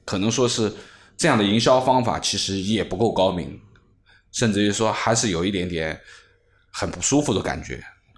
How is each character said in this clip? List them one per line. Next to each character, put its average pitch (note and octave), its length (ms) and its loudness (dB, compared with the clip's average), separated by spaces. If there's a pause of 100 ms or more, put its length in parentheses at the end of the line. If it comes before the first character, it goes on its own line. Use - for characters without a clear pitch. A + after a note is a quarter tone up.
可 G2+ 140 -4
能 G#2 120 0
说 A#2+ 180 2
是 A2 240 0 (440)
这 E3+ 120 0
样 C3+ 80 4
的 G#2+ 80 4
营 G2+ 140 4
销 B2+ 220 4
方 B2+ 220 2
法 F#2+ 160 -2
其 - 200 -4
实 F#2+ 200 -2
也 G2 240 0
不 F2+ 140 -6
够 G#2+ 160 2
高 F#2+ 180 2
明， F2 300 -6 (720)
甚 A2+ 200 0
至 G2 100 2
于 G#2 100 2
说 A2 200 0
还 A#2 220 0
是 A#2 160 0
有 E2+ 140 0
一 - 60 0
点 F2+ 180 -2
点 D#2+ 300 -4 (760)
很 F2+ 180 -6
不 F2 100 -10
舒 C#3 200 2
服 C#3 140 0
的 F#2 80 0
感 C#2+ 200 -6
觉， - 200 -12 (360)